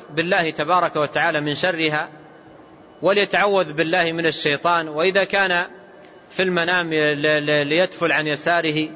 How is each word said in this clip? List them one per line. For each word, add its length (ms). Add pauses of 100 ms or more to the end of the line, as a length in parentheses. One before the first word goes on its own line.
(100)
بالله 400
تبارك 460
وتعالى 440
من 140
شرها، 540 (920)
وليتعوذ 680
بالله 400
من 140
الشيطان. 600
وإذا 360
كان 400 (680)
في 120
المنام 520
ل-، 280
ل-، 440
ليتفل 460
عن 140
يساره 680